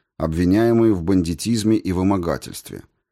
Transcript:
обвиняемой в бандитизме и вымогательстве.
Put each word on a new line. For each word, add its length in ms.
обвиняемой 760
в 100
бандитизме 760
и 140
вымогательстве. 920